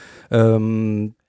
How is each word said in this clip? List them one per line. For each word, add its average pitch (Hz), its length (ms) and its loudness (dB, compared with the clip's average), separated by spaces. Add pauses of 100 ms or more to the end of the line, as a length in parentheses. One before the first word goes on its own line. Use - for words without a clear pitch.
(320)
Ähm, 110 840 0 (140)